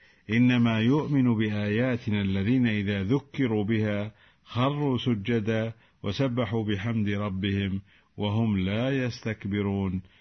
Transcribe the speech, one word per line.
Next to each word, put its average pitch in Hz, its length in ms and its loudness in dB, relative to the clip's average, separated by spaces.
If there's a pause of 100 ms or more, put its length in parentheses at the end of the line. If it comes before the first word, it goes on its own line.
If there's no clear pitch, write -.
(300)
إنما 117 500 4
يؤمن 131 540 2
بآياتنا 107 840 0
الذين 101 460 2
إذا 101 360 0
ذكروا 113 600 0
بها 107 480 0 (320)
خروا 135 540 0
سجدا 113 720 0 (300)
وسبحوا 113 600 -2
بحمد 104 440 -2
ربهم 98 720 -2 (360)
وهم 104 420 0
لا 123 460 0
يستكبرون. 101 1000 -2 (180)